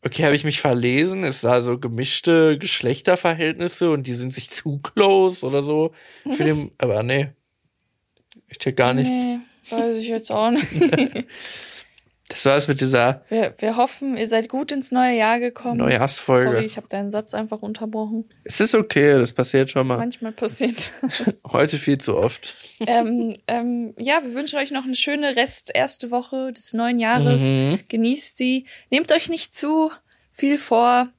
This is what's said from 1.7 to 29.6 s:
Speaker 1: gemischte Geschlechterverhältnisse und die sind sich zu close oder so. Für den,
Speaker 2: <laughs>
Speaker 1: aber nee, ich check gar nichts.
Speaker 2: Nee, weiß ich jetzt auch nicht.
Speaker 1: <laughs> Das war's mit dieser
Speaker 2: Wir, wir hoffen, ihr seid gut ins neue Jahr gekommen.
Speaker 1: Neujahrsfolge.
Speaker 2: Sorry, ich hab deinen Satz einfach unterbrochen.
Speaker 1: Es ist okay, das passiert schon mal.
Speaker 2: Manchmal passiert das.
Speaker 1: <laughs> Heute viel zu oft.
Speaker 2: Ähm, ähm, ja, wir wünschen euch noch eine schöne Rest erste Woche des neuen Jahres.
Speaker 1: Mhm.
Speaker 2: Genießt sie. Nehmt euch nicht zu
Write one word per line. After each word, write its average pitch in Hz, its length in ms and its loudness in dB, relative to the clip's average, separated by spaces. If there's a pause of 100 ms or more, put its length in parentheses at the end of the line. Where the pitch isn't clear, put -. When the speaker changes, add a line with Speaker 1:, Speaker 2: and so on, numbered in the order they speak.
Speaker 1:
gemischte 147 800 2
Geschlechterverhältnisse 165 1300 0
und 139 160 0
die 127 80 -6
sind 127 200 -6
sich - 160 -10
zu 143 280 -4
close 190 680 2
oder 139 180 0
so. 156 300 0 (440)
Für 214 80 -2
den, 151 300 0
Speaker 2:
<laughs> - 40 -20
Speaker 1:
aber 110 240 0
nee, 135 280 -2 (1160)
ich - 100 -20
check 131 180 -4
gar 127 160 4
nichts. 254 320 0
Speaker 2:
Nee, 240 140 -4 (320)
weiß 226 260 -2
ich 226 120 -8
jetzt 226 220 -6
auch 220 200 0
nicht. 285 160 2
Speaker 1:
<laughs> - 600 0 (1040)
Das - 140 0
war's 139 240 4
mit 135 140 0
dieser 131 480 2
Speaker 2:
Wir, 220 260 0
wir 220 220 -2
hoffen, 262 400 -2
ihr 220 100 -4
seid 226 220 0
gut 277 200 -4
ins 277 220 -4
neue 254 240 2
Jahr 226 240 2
gekommen. 240 380 -6
Speaker 1:
Neujahrsfolge. 127 640 2
Speaker 2:
Sorry, 220 220 2
ich 214 100 -10
hab 214 140 -12
deinen 202 200 -4
Satz 214 220 -6
einfach 214 300 -6
unterbrochen. 220 640 -6 (180)
Speaker 1:
Es - 160 -2
ist 214 140 4
okay, 147 440 4
das 120 140 2
passiert 135 380 0
schon 131 160 0
mal. 127 100 0
Speaker 2:
Manchmal 233 360 -6
passiert 226 680 -2
das. - 440 -2
Speaker 1:
<laughs> 147 60 -16
Heute 147 280 2
viel 139 180 0
zu 110 220 -2
oft. - 360 -2 (260)
Speaker 2:
Ähm, 233 540 0 (120)
ähm, 240 500 -4
ja, 285 260 0
wir 240 120 -10
wünschen 285 240 -6
euch 277 120 -4
noch 269 140 -6
eine 254 100 -4
schöne 285 420 0
Rest - 380 -2
erste 240 360 0
Woche 247 420 -6
des - 220 -6
neuen 240 240 0
Jahres. 226 420 4
Speaker 1:
Mhm. 135 480 2
Speaker 2:
Genießt 233 480 -2
sie. 254 300 -2 (240)
Nehmt 302 200 0
euch 330 200 2
nicht - 260 -6
zu 311 340 2 (400)